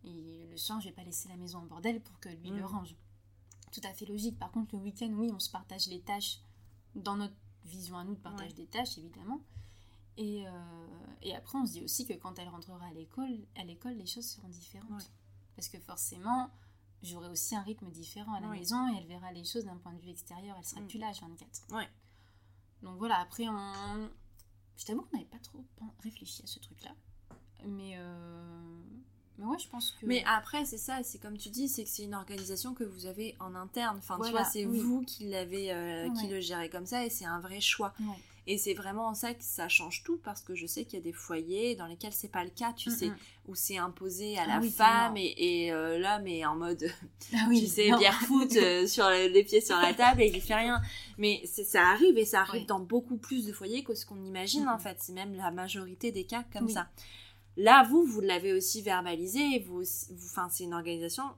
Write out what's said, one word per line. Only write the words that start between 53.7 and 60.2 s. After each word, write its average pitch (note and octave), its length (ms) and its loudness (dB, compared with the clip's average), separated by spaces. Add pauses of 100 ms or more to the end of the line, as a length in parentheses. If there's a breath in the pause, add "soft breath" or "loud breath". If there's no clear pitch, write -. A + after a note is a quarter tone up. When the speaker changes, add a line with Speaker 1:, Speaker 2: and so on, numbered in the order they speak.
Speaker 2:
que A#3+ 100 -4
ce - 120 -6
qu'on G3 180 -12
imagine, F#3+ 420 -2
Speaker 1:
Mm, C4 40 2
Speaker 2:
en A3+ 80 2
Speaker 1:
mm. - 20 -6
Speaker 2:
fait. - 200 -8
C'est - 140 -8
même F#3+ 220 -6
la F#3 160 -2
majorité F#3 600 -4
des F#3+ 140 -4
cas A#3+ 260 -6
comme A3 140 -2
Speaker 1:
Oui. A3 80 0
Speaker 2:
ça. F3+ 160 -2 (680 loud breath)
Là, B3 280 12
vous, D4 200 8
vous A3 180 2
l'avez F#3+ 320 4
aussi F#3+ 280 2
verbalisé, F#3+ 800 2
vous F3+ 220 -6
aussi, - 320 -4
vous, F3 120 -14